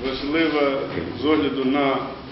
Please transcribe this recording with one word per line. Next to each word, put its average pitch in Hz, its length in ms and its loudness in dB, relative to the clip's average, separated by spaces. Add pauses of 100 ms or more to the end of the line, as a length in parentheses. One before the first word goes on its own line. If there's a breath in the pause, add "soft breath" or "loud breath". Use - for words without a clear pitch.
важливе 143 720 0 (440)
з - 20 -6
огляду 139 400 2
на 135 320 2 (360)